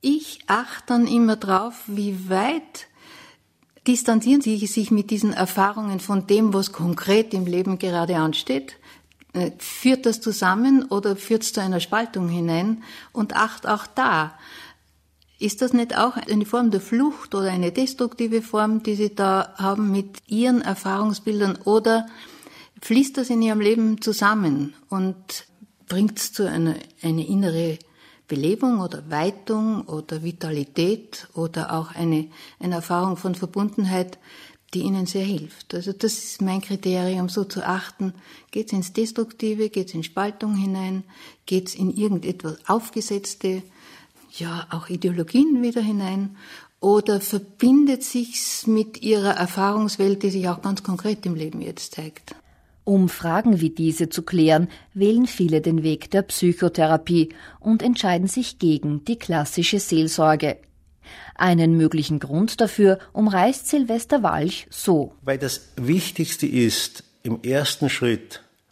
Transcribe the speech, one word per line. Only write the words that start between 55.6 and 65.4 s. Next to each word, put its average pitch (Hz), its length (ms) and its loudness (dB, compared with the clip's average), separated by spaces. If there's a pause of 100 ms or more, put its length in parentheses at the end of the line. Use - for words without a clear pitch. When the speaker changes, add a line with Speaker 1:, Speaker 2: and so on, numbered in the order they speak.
Speaker 2:
den 165 220 0
Weg 156 280 -2
der 196 120 2
Psychotherapie 170 1080 2 (300)
und 220 220 2
entscheiden 190 460 2
sich - 300 -6
gegen 147 460 0
die 233 140 -2
klassische 170 600 0
Seelsorge. 156 800 2 (800)
Einen 165 420 4
möglichen 156 420 2
Grund 151 420 -2
dafür 196 380 4 (140)
umreißt 208 560 2
Silvester 240 540 0
Walch 160 480 -2
so. 151 420 0 (100)
Speaker 3:
Weil 135 160 -2
das 135 380 -6